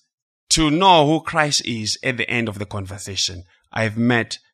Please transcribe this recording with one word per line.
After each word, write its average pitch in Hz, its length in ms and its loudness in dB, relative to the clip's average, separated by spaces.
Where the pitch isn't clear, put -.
to 156 220 2
know 170 340 6
who 156 160 2
Christ 151 440 0
is 110 360 -4
at 127 160 -4
the 110 120 -4
end 117 180 -2
of 98 100 -8
the 101 80 -8
conversation. 92 800 -8
"I've 110 260 -2
met 117 420 0